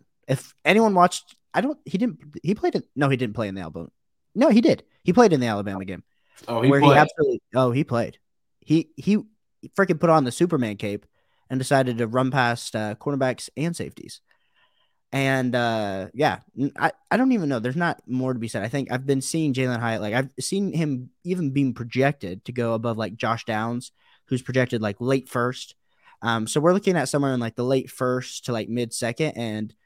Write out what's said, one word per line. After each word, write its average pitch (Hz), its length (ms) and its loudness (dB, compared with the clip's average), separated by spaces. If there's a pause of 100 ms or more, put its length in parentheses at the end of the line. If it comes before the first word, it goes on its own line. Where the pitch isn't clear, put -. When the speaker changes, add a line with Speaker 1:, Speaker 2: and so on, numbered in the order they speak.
(280)
Speaker 1:
If - 260 -4 (100)
anyone 202 300 4
watched, - 420 2 (180)
I 180 80 0
don't, 285 240 -2
he - 120 -6
didn't, 214 220 -2 (240)
he 190 120 0
played 349 200 -2
in, 147 80 -2 (120)
no, 139 140 2
he 135 80 2
didn't 117 180 -4
play 113 120 -4
in 95 80 -8
the 98 60 -8
Alabama. 82 280 -12 (460)
No, 277 140 4
he 226 120 6
did. - 220 2 (200)
He 180 80 0
played 208 220 8
in 135 60 2
the 120 80 0
Alabama 101 360 -2
game. 92 200 -12 (440)
Speaker 2:
Oh, 117 140 -2
he 131 80 6
Speaker 1:
where 139 100 6
Speaker 2:
played. 143 140 8
Speaker 1:
he 147 60 8
absolutely, 143 420 2 (140)
oh, 127 160 4
he 139 120 0
played. 117 340 -2 (420)
He, 156 360 0
he 196 220 0 (600)
freaking 175 220 2
put 170 100 4
on 156 140 6
the 120 80 0
Superman 135 460 0
cape 104 280 -6 (440)
and 131 100 -2
decided 127 380 2
to 117 100 0
run 127 240 0
past, 120 440 -2
uh, 107 200 -4
cornerbacks 131 640 -4
and 170 180 -4
safeties. - 460 -12 (920)
And, 131 420 0
uh, 107 580 -2
yeah, 123 260 0 (200)
n-, 139 180 -2
I, - 140 0 (180)
I - 60 0
don't 262 160 4
even 190 160 2
know. 131 120 0
There's 127 180 -4
not 170 280 -2
more 127 280 -2
to 120 60 -4
be 113 100 -6
said. 101 140 -4
I 110 40 -4
think 131 240 -4
I've 131 140 -4
been 135 160 2
seeing 151 320 -2
Jalen 127 260 0
Hyatt. 113 220 -2
Like, 107 120 -4
I've 135 240 -2
seen 196 360 -4
him 139 380 -4 (120)
even 175 280 -4
being 135 220 0
projected 120 720 -2
to - 80 -12
go 117 220 -2
above, 113 240 -2
like, 107 180 -6
Josh 113 300 -2
Downs, 117 480 -6 (320)
who's 127 160 -4
projected, 123 400 -2
like, 104 180 -4
late 127 300 -2
first. 123 460 -4 (460)
Um, 113 240 -2
so 147 140 -2
we're 170 140 4
looking 190 240 0
at 131 100 0
somewhere 139 260 0
in, 123 60 -2
like, 113 160 -6
the 120 80 -4
late 131 260 0
first 127 560 -4
to, 127 60 -6
like, 110 160 -4
mid 117 260 -6
second. 127 440 -4
And, 107 360 -6 (120)